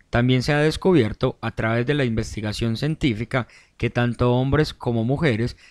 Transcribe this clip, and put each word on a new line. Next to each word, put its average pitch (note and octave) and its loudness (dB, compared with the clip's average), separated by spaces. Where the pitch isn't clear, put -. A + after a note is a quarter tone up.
También B2+ 2
se D3 0
ha D3 2
descubierto D3 0
a A2+ -6
través A2+ -2
de C#3+ 0
la C#3+ 0
investigación A2 -2
científica B2+ -2
que - -2
tanto A#2+ 0
hombres C3+ 2
como A#2 -2
mujeres B2 0